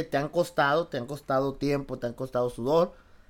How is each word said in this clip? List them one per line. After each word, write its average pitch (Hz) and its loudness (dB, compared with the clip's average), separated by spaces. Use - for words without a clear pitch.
te 147 0
han 143 0
costado, 165 2
te 151 -6
han 120 -6
costado 135 -2
tiempo, 139 -2
te - -4
han 120 -4
costado 123 -2
sudor, 147 2